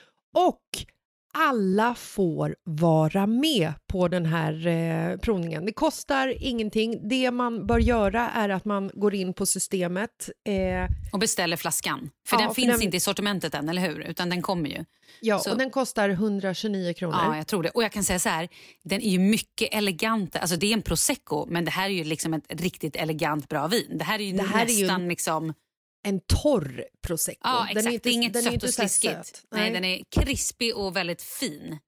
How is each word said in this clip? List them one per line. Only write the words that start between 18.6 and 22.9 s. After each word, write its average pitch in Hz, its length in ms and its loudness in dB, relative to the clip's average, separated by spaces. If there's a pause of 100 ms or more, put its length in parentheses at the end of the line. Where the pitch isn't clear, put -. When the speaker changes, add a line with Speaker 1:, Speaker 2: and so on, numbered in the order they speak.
Speaker 2:
den 196 160 -2
är 220 100 0
ju 185 80 4
mycket 208 560 2
elegant. 208 640 0
Alltså, 175 200 0
det 190 100 2
är - 80 4
en 214 80 0
Prosecco, - 680 -2
men 170 160 0
det 165 60 -2
här 180 140 -2
är 196 100 -2
ju 170 100 -2
liksom 160 300 -2
ett 151 260 -6
riktigt 165 360 -4